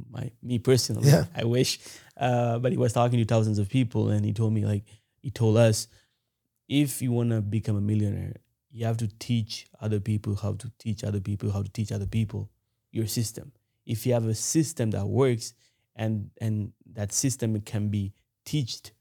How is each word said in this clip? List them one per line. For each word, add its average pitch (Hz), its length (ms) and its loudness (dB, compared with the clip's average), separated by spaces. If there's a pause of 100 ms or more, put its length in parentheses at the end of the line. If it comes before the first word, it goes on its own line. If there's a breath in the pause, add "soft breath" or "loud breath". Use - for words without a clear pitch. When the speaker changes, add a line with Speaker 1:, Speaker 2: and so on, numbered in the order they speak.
(100)
Speaker 1:
my, 120 200 -8 (120)
me 120 160 -2
personally, 120 500 4
Speaker 2:
Yeah. 143 160 8 (100)
Speaker 1:
I 113 100 -2
wish, 120 340 0 (380 loud breath)
uh, 120 420 0
but 123 140 0
he 127 60 -2
was 123 140 2
talking 123 260 4
to 113 60 4
thousands 110 340 2
of 101 100 0
people, 110 420 0
and 104 140 2
he 104 80 0
told 110 200 0
me, 107 140 0
like, 104 180 0 (380 soft breath)
he 127 80 -8
told 110 260 4
us, 113 320 6 (800)
"If 143 340 2
you 127 100 0
wanna 117 280 2
become 104 360 0
a 101 40 0
millionaire, 101 540 0 (360)
you 113 140 -8
have 113 140 -2
to 117 100 -2 (100)
teach - 480 -4 (140)
other 107 200 -2
people 104 360 -2
how 101 180 -4
to 104 240 -10
teach 104 260 -6
other 101 160 -2
people 101 300 -4
how 101 120 -2
to 98 80 -8
teach 107 220 -4
other 101 140 -4
people 104 440 -4 (400)
your 110 160 -2
system." - 460 -4 (340)
If 113 180 -4
you 123 100 2
have 113 120 2
a 110 80 0
system 120 560 0
that 98 160 -2
works 117 480 0 (400)
and, 110 360 -4 (100)
and 107 320 -4 (200)
that 104 200 -6
system 113 480 -2
can 104 280 -4
be 101 240 -2 (320)
teached - 560 -4